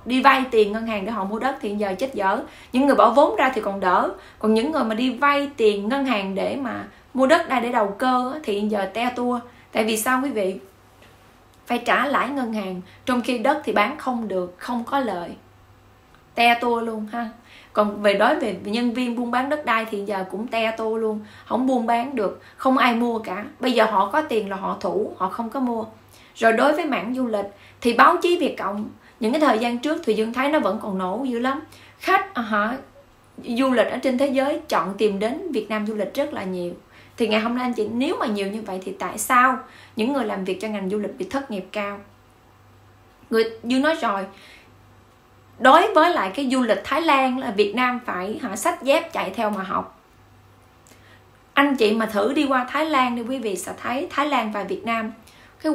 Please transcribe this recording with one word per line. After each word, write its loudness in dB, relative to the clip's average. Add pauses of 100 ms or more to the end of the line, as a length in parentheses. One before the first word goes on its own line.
đi 0
vay 6
tiền 6
ngân -4
hàng -4
để -6
họ -4
mua -4
đất -2
thì -6
giờ -2
chết -4
dở. 0 (320)
Những 4
người 6
bỏ 10
vốn 6
ra 4
thì -4
còn -4
đỡ. 2 (280)
Còn 2
những 2
người 0
mà -2
đi 0
vay 2
tiền 2
ngân 0
hàng -2
để -2
mà -6 (300)
mua 4
đất 4
đai 0
để 0
đầu 0
cơ 0
á, -10
thì -2
giờ -2
te -2
tua. -2 (320)
Tại 0
vì 0
sao 0
quý -2
vị? -2 (1080)
Phải 0
trả 2
lãi 0
ngân -4
hàng, -6 (260)
trong 0
khi -2
đất 2
thì -4
bán 0
không -4
được, -4
không -6
có -2
lời. -4 (1040)
Te 4
tua 0
luôn -6
ha. -6 (440)
Còn 0
về, 4
đối 4
về -4
nhân -2
viên -2
buôn -4
bán 0
đất -4
đai 0
thì -4
giờ -4
cũng -8
te -2
tua -4
luôn, -2 (260)
không 0
buôn 2
bán 0
được, -4 (140)
không 2
ai 4
mua 0
cả. -8 (160)
Bây 0
giờ 4
họ 2
có 0
tiền -2
là -6
họ -6
thủ, -2
họ 0
không -6
có -4
mua. -2 (500)
Rồi 4
đối 4
với -2
mảng -2
du -2
lịch -2 (340)
thì 2
báo 6
chí 2
Việt -2
Cộng, -6 (320)
những 0
cái 2
thời 4
gian -2
trước -4
Thùy 2
Dương -2
thấy -2
nó 2
vẫn 0
còn -4
nổ -4
dữ -2
lắm. -2 (380)
Khách, 0
à -4
hả, 0 (680)
du 0
lịch 4
ở -4
trên 0
thế 2
giới 0
chọn -2
tìm 2
đến -4
Việt -2
Nam -4
du -4
lịch -4
rất -2
là -8
nhiều. -6 (440)
Thì 0
ngày 2
hôm -2
nay -2
anh -2
chị, -2
nếu 0
mà -2
nhiều -2
như -6
vậy -8
thì -8
tại -8
sao 4 (380)
những 0
người 0
làm -4
việc -4
cho -4
ngành -4
du -2
lịch -6
bị -6
thất -6
nghiệp -6
cao? -6 (1300)
Người, 4 (200)
Dương 0
nói 2
rồi, -4 (1300)
đối 8
với 6
lại -2
cái -2
du 2
lịch 2
Thái -2
Lan 2
là -6
Việt 2
Nam 0
phải, -6
hả, -6
xách -2
dép 2
chạy -4
theo -2
mà -4
học. -6 (1600)
Anh 4
chị 4
mà 0
thử 0
đi 2
qua 0
Thái -2
Lan 0
đi, -6
quý -6
vị -4
sẽ -8 (100)
thấy -4
Thái -2
Lan -2
và -4
Việt -6
Nam, -4 (500)
cái 2